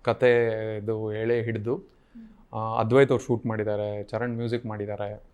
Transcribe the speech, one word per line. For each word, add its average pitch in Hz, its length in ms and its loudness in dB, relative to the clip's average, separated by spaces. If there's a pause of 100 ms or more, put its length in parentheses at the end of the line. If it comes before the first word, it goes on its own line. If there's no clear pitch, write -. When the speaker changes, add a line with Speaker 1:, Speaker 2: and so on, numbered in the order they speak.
Speaker 1:
ಕಥೆದು 110 1120 2
ಎಳೆ 113 280 0
ಹಿಡ್ದು, 113 340 -2
Speaker 2:
ಹ್ಮ್. - 760 -20
Speaker 1:
ಆ, 113 260 -2
ಅದ್ವೈತ್ 131 320 6
ಅವ್ರು 120 140 0
ಶೂಟ್ 120 200 -2
ಮಾಡಿದ್ದಾರೆ, 104 580 -2
ಚರಣ್ 117 320 -4
ಮ್ಯೂಸಿಕ್ 117 300 -4
ಮಾಡಿದ್ದಾರೆ, 104 580 -6 (100)